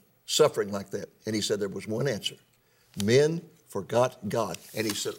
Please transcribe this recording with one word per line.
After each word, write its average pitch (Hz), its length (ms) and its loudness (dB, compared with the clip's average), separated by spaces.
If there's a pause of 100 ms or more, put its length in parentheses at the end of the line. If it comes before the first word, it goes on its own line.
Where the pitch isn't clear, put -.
(260)
suffering - 460 4
like 98 200 -6
that?" 101 180 -8 (160)
And 110 80 -2
he 107 80 0
said 101 180 0
there 98 100 -2
was 98 180 -10
one 117 200 -2
answer. 104 280 -4 (680)
"Men 147 380 4 (280)
forgot 117 480 0 (100)
God." 98 300 -2 (180)
And 110 100 -2
he 107 80 -2
said, 104 260 -4